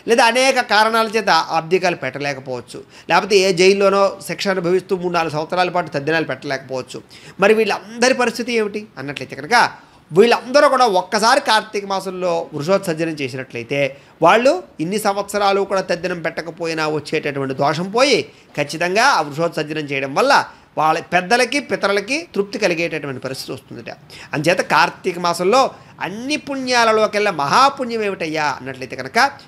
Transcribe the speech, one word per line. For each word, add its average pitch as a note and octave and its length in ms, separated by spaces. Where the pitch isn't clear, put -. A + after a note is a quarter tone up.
లేదా A#3+ 160
అనేక B3+ 360
కారణాల A3 460
చేత G#3 220
అబ్దికాలు E3 680
పెట్టలేకపోవచ్చు, C3 880
లేకపోతే F#3+ 260
ఏ F#3+ 160
జైల్లోనో G3 640
శిక్ష F3 220
అనుభవిస్తూ F#3 480
మూడు F3 160
నాలుగు E3 200
సంవత్సరాల E3+ 360
పాటు F3 200
తద్దినాలు D#3 360
పెట్టలేకపోవచ్చు. C3 800
మరి G3+ 140
వీళ్ళందరి A3 600
పరిస్థితి A#3 380
ఏమిటి G#3+ 340
అన్నట్లయితే C3+ 380
కనుక E3 340
వీళ్ళందరూ A#3 560
కూడా C4 180
ఒక్కసారి G#3+ 540
కార్తీక G#3+ 460
మాసంలో F3+ 680
వృషోత్సర్జనం E3 580
చేసినట్లయితే C3 840
వాళ్ళు B3 400
ఇన్ని F3+ 180
సంవత్సరాలు G3+ 600
కూడా G3 200
తద్దినం F3+ 420
పెట్టకపోయినా D#3+ 640
వచ్చేటటువంటి D3 640
దోషం D#3 360
పోయి A#3 320
ఖచ్చితంగా E3+ 480
ఆ A#3+ 180
వృషోత్సర్జనం D3+ 580
చేయడం C#3 340
వల్ల A#3 300
వాళ్ళ D#3 220
పెద్దలకి A#3 600
పితరులకి G3+ 760
తృప్తి G3 240
కలిగేటటువంటి D#3+ 600
పరిస్థితి C3 320
వస్తుందట. B2 440
అందుచేత D#3 260
కార్తీక F3 600
మాసంలో F3+ 520
అన్ని A3+ 360
పుణ్యాలలోకెల్లా A3+ 960
మహాపుణ్యం A3+ 720
ఏమిటయ్యా E3+ 420
అన్నట్లయితే B2+ 520
కనుక C3 220